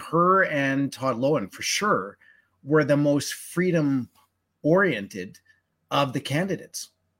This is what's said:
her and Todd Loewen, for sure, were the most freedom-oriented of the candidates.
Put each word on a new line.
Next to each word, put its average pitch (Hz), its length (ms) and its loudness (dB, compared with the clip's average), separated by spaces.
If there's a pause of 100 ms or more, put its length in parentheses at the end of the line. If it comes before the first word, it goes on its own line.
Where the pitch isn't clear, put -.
her 180 340 4
and 139 480 0
Todd 131 240 -4
Loewen, 127 360 0
for - 100 -14
sure, 113 560 -2 (440)
were 147 220 2
the 143 120 4
most 143 380 2
freedom-oriented 147 2000 -2 (520)
of 139 220 0
the 135 80 -4
candidates. - 720 -6 (300)